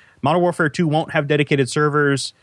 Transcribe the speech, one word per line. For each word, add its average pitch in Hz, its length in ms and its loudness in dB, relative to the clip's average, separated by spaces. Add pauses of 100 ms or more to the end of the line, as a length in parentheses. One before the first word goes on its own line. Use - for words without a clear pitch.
(220)
"Modern 160 200 2
Warfare 170 260 0
two 175 180 -2
won't 151 240 -2
have 151 160 -2
dedicated 143 420 0
servers, 147 640 0 (100)